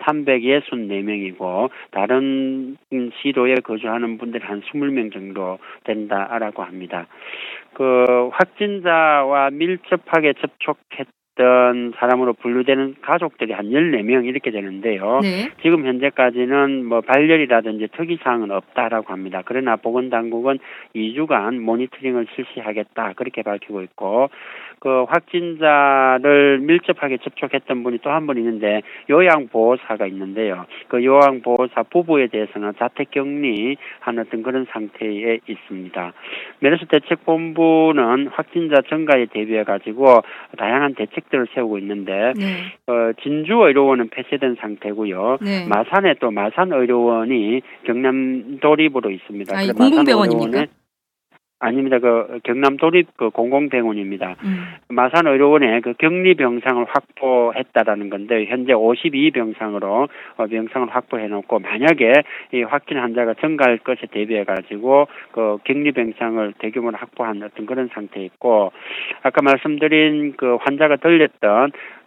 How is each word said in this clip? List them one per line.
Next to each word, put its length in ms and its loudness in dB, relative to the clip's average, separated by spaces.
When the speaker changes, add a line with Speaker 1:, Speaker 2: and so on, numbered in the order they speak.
Speaker 1:
삼백예순네 1000 -2
명이고 640 -6
다른, 840 -2
음, 200 -4
시도에 340 0
거주하는 640 -4
분들이 260 -10
한 260 -10
스물 220 -4
명 200 -2
정도 480 -10
된다라고 800 -6
합니다. 440 -12
그 600 2
확진자와 1200 2
밀접하게 880 0
접촉했던 1600 0
사람으로 360 2
분류되는 680 0
가족들이 520 -2
한 180 -6
열네 320 2
명 220 2
이렇게 260 -6
되는데요. 680 -4
Speaker 2:
네. 300 -4
Speaker 1:
지금 240 2
현재까지는 1000 0
뭐 140 0
발열이라든지 960 2
특이사항은 560 -4
없다라고 640 -4
합니다. 320 -10
그러나 320 -2
보건당국은 800 -4
이 200 -6
주간 480 -2
모니터링을 760 -4
실시하겠다 800 -8
그렇게 260 -8
밝히고 420 -8
있고 460 -2
그 240 2
확진자를 1500 4
밀접하게 640 0
접촉했던 640 -6
분이 160 -4
또 100 -6
한 160 -2
분 120 -4
있는데 440 -2
요양보호사가 960 2
있는데요. 580 -6
그 180 -2
요양보호사 760 4
부부에 440 2
대해서는 520 -4
자택격리한 1400 -4
어떤 220 -6
그런 300 -4
상태에 640 -6
있습니다. 640 -12
메르스 260 2
대책본부는 1400 2
확진자 600 0
증가에 380 2
대비해가지고 960 2
다양한 380 0
대책들을 580 -4
세우고 240 -4
있는데 580 -4
Speaker 2:
네. 560 -6
Speaker 1:
어, 200 0
진주 320 -2
의료원은 560 4
폐쇄된 500 -4
상태고요. 800 -4
Speaker 2:
네. 280 -4
Speaker 1:
마산에 500 2
또 120 -2
마산 420 -2
의료원이 880 2
경남 760 -2
도립으로 520 2
있습니다. 440 -8
Speaker 2:
아, 60 0
이 40 0
Speaker 1:
그래서 120 -2
마산 140 8
Speaker 2:
공공병원입니까? 640 4
Speaker 1:
의료원에-, 240 -4
아닙니다. 360 2
그 440 0
경남 340 0
도립 380 2
그 140 -2
공공병원입니다. 1120 -2
Speaker 2:
음. 220 -4
Speaker 1:
마산 380 2
의료원에 540 4
그 180 -4
격리 340 4
병상을 560 0
확보했다라는 1200 0
건데 380 -2
현재 260 0
오십이 560 2
병상으로, 760 -2
어, 100 -2
병상을 420 -4
확보해놓고 720 -4
만약에 540 2
이 100 -2
확진 340 -4
환자가 380 -2
증가할 420 2
것에 300 -6
대비해가지고 1000 0
그 300 -2
격리 280 0
병상을 640 -2
대규모로 400 -4
확보한 460 -8
어떤 240 -12
그런 260 -4
상태에 320 -10
있고 460 2
아까 220 2
말씀드린 920 2
그 240 0
환자가 340 2
들렸던, 760 4